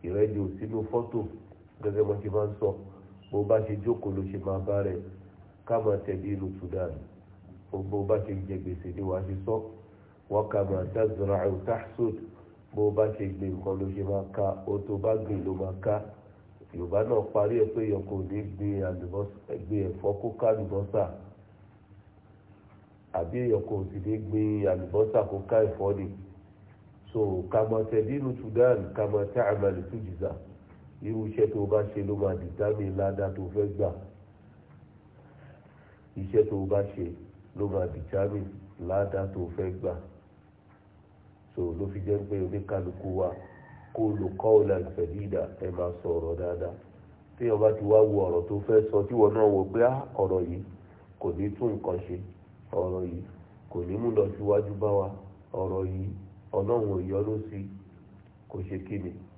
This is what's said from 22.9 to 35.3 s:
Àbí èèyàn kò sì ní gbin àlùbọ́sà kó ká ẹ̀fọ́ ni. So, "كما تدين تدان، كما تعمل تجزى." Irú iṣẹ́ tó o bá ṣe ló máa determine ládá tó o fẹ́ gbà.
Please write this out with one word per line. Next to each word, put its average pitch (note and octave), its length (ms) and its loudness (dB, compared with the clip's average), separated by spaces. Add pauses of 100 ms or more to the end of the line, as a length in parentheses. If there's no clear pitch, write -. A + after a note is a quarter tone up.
Àbí F2 260 -2
èèyàn A2+ 240 2
kò G2 220 -2
sì G2 260 -6
ní A2 80 0
gbin G#2+ 480 0
àlùbọ́sà G2 560 2
kó G2 160 -4
ká A2 240 0
ẹ̀fọ́ G2 340 0
ni. F#2+ 100 -6 (1080)
So, G2 380 0
"كما A2 320 4
تدين A#2+ 540 0
تدان، A2+ 580 4
كما G#2 300 0
تعمل G2+ 580 2
تجزى." F#2 500 -6 (680)
Irú A2 240 -4
iṣẹ́ G#2 260 2
tó G#2 100 0
o G2+ 40 0
bá G#2 160 4
ṣe G2+ 240 -4
ló G#2 100 0
máa G2 180 0
determine G2 600 -2
ládá G2 340 0
tó F#2+ 120 -8
o F2+ 120 -6
fẹ́ G2+ 120 2 (100)
gbà. G2 140 2 (2250)